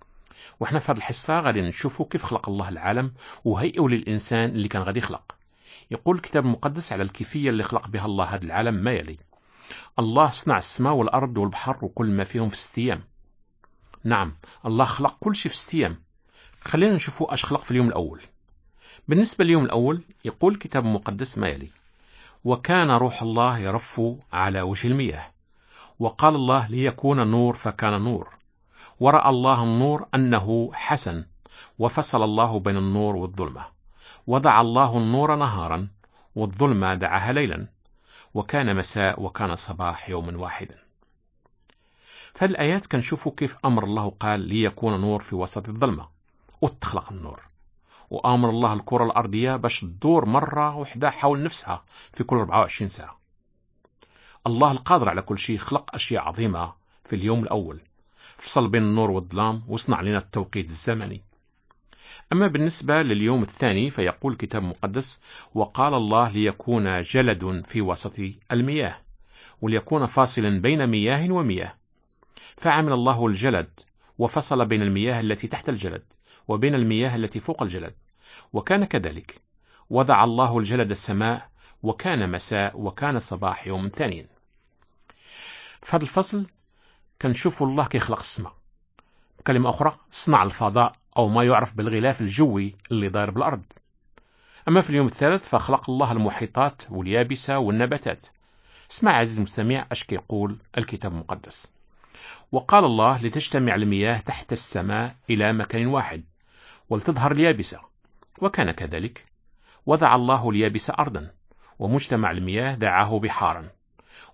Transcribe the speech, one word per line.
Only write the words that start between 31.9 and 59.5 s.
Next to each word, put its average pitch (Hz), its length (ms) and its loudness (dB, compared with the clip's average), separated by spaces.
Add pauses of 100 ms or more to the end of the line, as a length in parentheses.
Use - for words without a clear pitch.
الله 107 380 2
بين 98 160 0
النور 98 400 0
والظلمة. 90 480 -6 (640)
ودعا 123 340 6
الله 120 380 4
النور 135 380 2
نهاراً، 98 520 -2 (460)
والظلمة 101 600 2
دعاها 95 380 0
ليلاً، 107 340 -2 (680)
وكان 110 420 0
مساء 95 460 0
وكان 90 340 -4
صباح 87 540 -6
يوم 87 300 -6
واحدا.'" - 380 -10 (1600)
في - 100 0
هذه 190 60 2
الآيات 170 360 0
كنشوفوا - 500 -2
كيف 139 280 -2
أمر 117 200 4
الله 104 260 -2 (100)
قال: 104 200 0
"ليكون 101 600 0
نور" 104 200 0
في - 140 -10
وسط 98 340 -6
الظلمة، 110 400 -2 (520)
وتخلق - 520 -4
النور. - 300 -14 (680)
وآمر 123 400 2
الله 113 220 2
الكرة 117 320 0
الأرضية 113 520 0
باش 113 240 -2
تدور 139 440 2
مرة 147 520 0
وحدة 139 340 -2
حول 143 320 0
نفسها - 420 -8 (280)
في 120 120 -4
كل 127 120 0
أربعة 101 240 2
وعشرين 98 280 -2
ساعة. - 320 -14 (1300)
الله 131 260 4
القادر 127 360 2
على 90 140 0
كل 101 160 -6
شيء 107 200 -4
خلق - 360 -6
أشياء 107 300 -4
عظيمة 87 480 -4 (320)
في 113 120 -6
اليوم 110 260 0
الأول، 95 380 -4 (560)
فصل 120 320 0
بين 110 140 2
النور 107 280 2
والظلام 95 580 -2